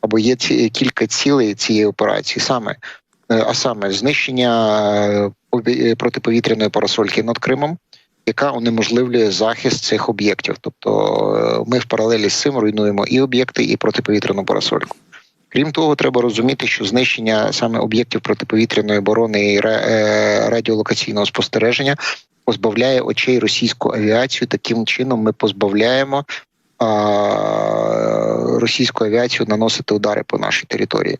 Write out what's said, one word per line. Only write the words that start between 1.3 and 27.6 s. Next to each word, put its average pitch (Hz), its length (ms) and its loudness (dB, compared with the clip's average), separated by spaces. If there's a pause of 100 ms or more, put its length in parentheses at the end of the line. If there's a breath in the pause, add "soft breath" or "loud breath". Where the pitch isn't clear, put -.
цієї 107 320 0
операції, 101 560 -2
саме, 113 340 -4 (540 loud breath)
е, 113 160 2
а 117 80 -2
саме 104 380 -2
знищення, 117 880 0 (260)
е, 104 240 0 (200)
обі-, 123 400 0
е, 113 40 2
протиповітряної 113 760 0
парасольки 104 520 0
над 117 160 -2
Кримом, 147 400 -2 (480 soft breath)
яка 135 240 0
унеможливлює 117 800 2
захист 113 540 0
цих - 240 0
об'єктів. 104 520 -2
Тобто, - 300 -6 (760)
е, 113 40 -6
ми 123 80 2
в 120 60 -2
паралелі 110 440 0
з 98 60 0
цим 139 220 0
руйнуємо 104 500 0
і 127 140 2
об'єкти, 123 440 0
і 110 120 0
протиповітряну 101 680 -2
парасольку. - 520 -2 (520 loud breath)
Крім 147 240 0
того, 156 220 2
треба 127 280 0
розуміти, 120 440 0
що - 180 -2
знищення 110 680 0
саме 113 260 -2
об'єктів 113 420 0
протиповітряної 107 800 0
оборони 104 540 2
і 101 80 2
ра-, 107 220 0
е, 107 680 2
радіолокаційного 110 760 0
спостереження 123 720 0 (480 loud breath)
позбавляє 117 560 0
очей 120 380 0
російську - 540 0
авіацію. 117 560 0
Таким 113 380 -2
чином 127 340 -2
ми 107 120 2
позбавляємо, 120 920 0 (540 loud breath)
а, 117 80 0 (1700)